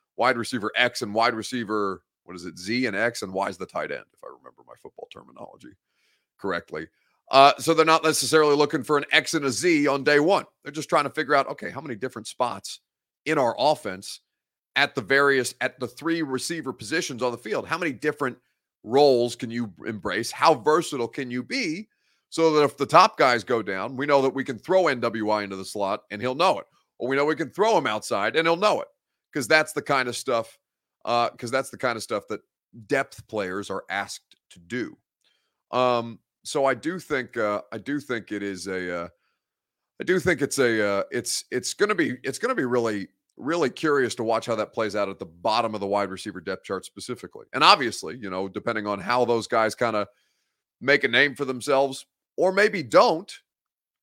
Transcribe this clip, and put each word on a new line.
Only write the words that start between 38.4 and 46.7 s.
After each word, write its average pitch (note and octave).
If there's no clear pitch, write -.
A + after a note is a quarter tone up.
is F#2+
a, F2+
uh, F2
I -
do F#3
think D#3
it's C#3
a, A2+
uh, G2+
it's, -
it's -
gonna G#3
be, B2+
it's -
gonna B3
be E3+
really, A#2
really D3+
curious C#3
to A#2
watch A2+
how A#2
that G#2+
plays G#2+
out G2+
at F#2
the F#2
bottom A2
of G2
the G2+
wide G2+
receiver F#2
depth F#2
chart F#2+